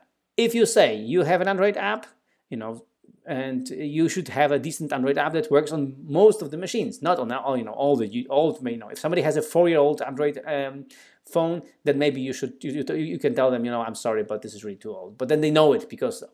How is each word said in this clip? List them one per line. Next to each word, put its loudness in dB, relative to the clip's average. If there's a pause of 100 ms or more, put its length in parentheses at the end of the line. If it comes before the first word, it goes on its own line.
(360)
if 4
you 4
say 4
you 0
have 2
an 0
Android 2
app, -4 (420)
you -10
know, -10 (420)
and -6
you -2
should -4
have 2
a 2
decent -6
Android 2
app 0
that -2
works 4
on -4 (100)
most 6
of -8
the -10
machines, -6
not 2
on -4
all, -2
you -4
know, -10
all 2
the, -4
all, 2
you -4
know, -14
if -12
somebody 0
has 0
a 0
four-year-old 4
Android, -4
um, -6 (440)
phone, -2 (220)
then 2
maybe 0
you -6
should, -8
you, -6
you, -4
you -6
can 0
tell 2
them, 0
you -4
know, -4
"I'm -8
sorry, -2
but -6
this -14
is -16
really -10
too -14
old." -16
But -4
then 4
they 2
know 6
it -2
because -6 (120)